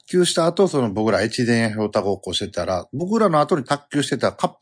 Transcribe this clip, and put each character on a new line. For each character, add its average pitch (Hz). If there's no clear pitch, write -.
球 180
し 170
た 165
後、 175
そ 147
の 110
僕 110
ら 95
越 113
前 117
兵 107
太 104
ご 98
っ 95
こ 92
し -
て 101
た -
ら、 90
僕 180
ら 214
の 156
後 151
に 123
卓 -
球 143
し -
て 135
た 101
カ -
ッ -